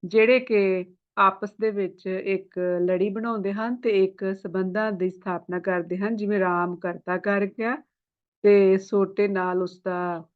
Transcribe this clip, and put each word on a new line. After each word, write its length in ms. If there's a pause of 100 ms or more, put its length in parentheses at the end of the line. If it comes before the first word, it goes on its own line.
ਜਿਹੜੇ 360
ਕਿ 440 (340)
ਆਪਸ 420
ਦੇ 100
ਵਿੱਚ 360
ਇੱਕ 520 (220)
ਲੜੀ 300
ਬਣਾਉਂਦੇ 420
ਹਨ 240
ਤੇ 280
ਇੱਕ 320
ਸੰਬੰਧਾਂ 560
ਦੀ 180
ਸਥਾਪਨਾ 480
ਕਰਦੇ 380
ਹਨ। 200
ਜਿਵੇਂ 240
ਰਾਮ 360
ਕਰਤਾ 420
ਕਾਰਕ 420
ਆ 160 (680)
ਤੇ 360
ਸੋਟੇ 500
ਨਾਲ 340
ਉਸਦਾ 600 (120)